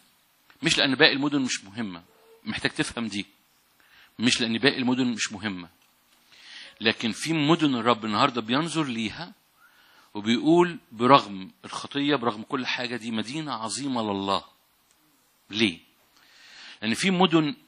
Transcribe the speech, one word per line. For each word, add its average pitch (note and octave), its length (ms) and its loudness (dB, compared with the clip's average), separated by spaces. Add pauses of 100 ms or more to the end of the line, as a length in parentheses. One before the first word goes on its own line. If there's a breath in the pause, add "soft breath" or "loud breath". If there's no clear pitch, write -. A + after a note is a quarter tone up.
(640)
مش D#3 160 2
لأن C3+ 160 2
باقي C3 180 6
المدن C#3+ 280 0
مش - 240 -4
مهمة. G2+ 380 -10 (420)
محتاج G#2+ 260 -4
تفهم A#2+ 360 -6
دي. G2+ 200 -8 (920 soft breath)
مش B2 220 2
لأن A2+ 180 -2
باقي A#2 200 2
المدن B2+ 280 0
مش A2 260 -4
مهمة. F#2 360 -8 (1120 loud breath)
لكن A2 320 0
في D3+ 200 -4
مدن D3+ 420 4
الرب A2+ 300 2
النهاردة A#2 360 2
بينظر D3 440 -2
ليها A#2 480 -6 (840 soft breath)
وبيقول D3+ 640 2 (140)
برغم G#2+ 580 4 (140)
الخطية، C#3+ 520 -4
برغم A2+ 260 -4
كل B2+ 240 -6
حاجة، B2 300 -4
دي A2+ 140 -10
مدينة B2+ 420 -6
عظيمة A#2 500 -4
لله. G2 420 -2 (1040)
ليه؟ G3 300 0 (1000 loud breath)
لأن A2 120 -2
في F#3 160 -2
مدن E3 440 2 (140)